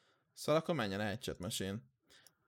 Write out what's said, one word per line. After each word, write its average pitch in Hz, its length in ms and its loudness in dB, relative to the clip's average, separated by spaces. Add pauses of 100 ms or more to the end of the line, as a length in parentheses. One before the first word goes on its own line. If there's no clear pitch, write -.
(320)
Szóval 151 280 2
akkor 175 140 0
menjen 104 260 0
a - 40 0
Headshot 92 340 -4
Machine. 98 380 -2 (720)